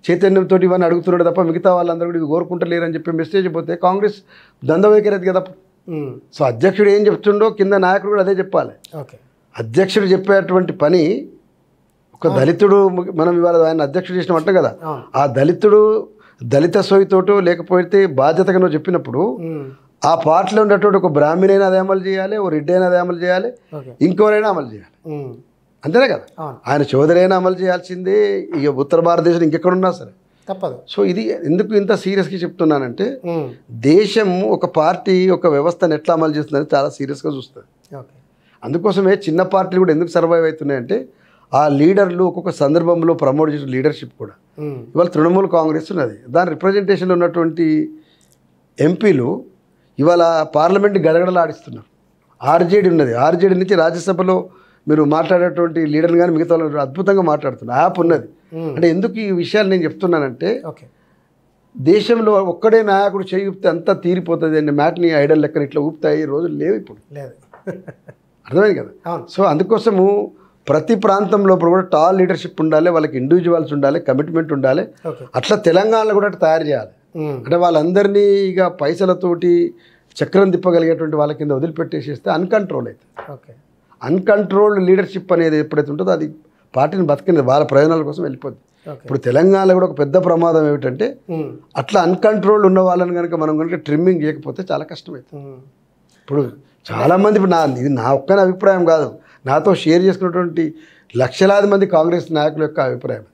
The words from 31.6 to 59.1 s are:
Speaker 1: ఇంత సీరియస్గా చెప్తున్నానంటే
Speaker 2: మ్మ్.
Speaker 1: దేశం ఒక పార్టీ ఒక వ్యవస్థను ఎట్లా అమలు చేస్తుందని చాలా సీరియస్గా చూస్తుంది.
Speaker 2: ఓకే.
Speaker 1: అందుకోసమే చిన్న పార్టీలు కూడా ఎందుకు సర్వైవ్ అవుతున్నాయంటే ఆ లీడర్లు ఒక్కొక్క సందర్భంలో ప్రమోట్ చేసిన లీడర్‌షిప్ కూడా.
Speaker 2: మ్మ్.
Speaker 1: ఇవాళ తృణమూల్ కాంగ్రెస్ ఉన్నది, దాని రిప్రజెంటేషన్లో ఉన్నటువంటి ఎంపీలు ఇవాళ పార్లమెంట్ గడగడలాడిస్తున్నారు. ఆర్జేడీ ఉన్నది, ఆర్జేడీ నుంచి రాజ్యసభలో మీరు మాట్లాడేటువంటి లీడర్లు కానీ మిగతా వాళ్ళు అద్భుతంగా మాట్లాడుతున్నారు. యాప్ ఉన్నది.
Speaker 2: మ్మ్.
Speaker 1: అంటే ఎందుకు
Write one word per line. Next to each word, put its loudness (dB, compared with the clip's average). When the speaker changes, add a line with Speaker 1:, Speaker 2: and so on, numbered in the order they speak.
Speaker 1:
ఇంత 2
సీరియస్గా -4
చెప్తున్నానంటే -2
Speaker 2:
మ్మ్. -6
Speaker 1:
దేశం 4
ఒక -2
పార్టీ 2
ఒక 2
వ్యవస్థను 0
ఎట్లా -2
అమలు 0
చేస్తుందని -4
చాలా 0
సీరియస్గా -8
చూస్తుంది. -16
Speaker 2:
ఓకే. -20
Speaker 1:
అందుకోసమే 0
చిన్న -2
పార్టీలు 0
కూడా 2
ఎందుకు 0
సర్వైవ్ 2
అవుతున్నాయంటే -4
ఆ 2
లీడర్లు 2
ఒక్కొక్క -4
సందర్భంలో 2
ప్రమోట్ 0
చేసిన -8
లీడర్‌షిప్ -4
కూడా. -16
Speaker 2:
మ్మ్. -10
Speaker 1:
ఇవాళ 0
తృణమూల్ 0
కాంగ్రెస్ -2
ఉన్నది, -4
దాని 0
రిప్రజెంటేషన్లో 0
ఉన్నటువంటి 0
ఎంపీలు 0
ఇవాళ 4
పార్లమెంట్ 2
గడగడలాడిస్తున్నారు. -2
ఆర్జేడీ 2
ఉన్నది, 2
ఆర్జేడీ 2
నుంచి 0
రాజ్యసభలో 0
మీరు 2
మాట్లాడేటువంటి 0
లీడర్లు 0
కానీ 2
మిగతా 0
వాళ్ళు -2
అద్భుతంగా 0
మాట్లాడుతున్నారు. -2
యాప్ 0
ఉన్నది. 0
Speaker 2:
మ్మ్. -8
Speaker 1:
అంటే 0
ఎందుకు -2